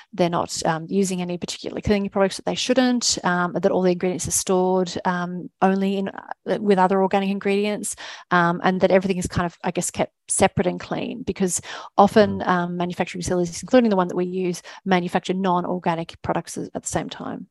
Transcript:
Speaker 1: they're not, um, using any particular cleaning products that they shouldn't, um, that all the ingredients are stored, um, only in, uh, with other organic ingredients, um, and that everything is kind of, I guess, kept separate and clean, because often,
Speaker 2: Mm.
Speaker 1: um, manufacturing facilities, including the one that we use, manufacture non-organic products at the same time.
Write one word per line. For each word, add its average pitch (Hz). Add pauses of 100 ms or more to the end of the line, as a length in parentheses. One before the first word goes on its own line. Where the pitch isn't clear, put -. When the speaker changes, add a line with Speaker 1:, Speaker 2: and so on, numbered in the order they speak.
(120)
Speaker 1:
they're 180
not, -
um, 165
using 190
any 175
particular -
cleaning 196
products 196
that -
they 185
shouldn't, 247
um, 180
that 180
all 185
the 180
ingredients 180
are -
stored, 185 (140)
um, 175 (120)
only 190
in, 196
uh, -
with 202
other 190
organic 190
ingredients, 202 (360)
um, 170
and 185
that 190
everything 185
is 180
kind 180
of, 170
I 180
guess, 175
kept - (160)
separate 190
and 180
clean, -
because 185 (360)
often, 196
Speaker 2:
Mm. -
Speaker 1:
um, 175
manufacturing 180
facilities, 175
including 233
the 196
one 180
that 170
we 180
use, 180 (200)
manufacture 185
non-organic 180
products -
at -
the -
same -
time. -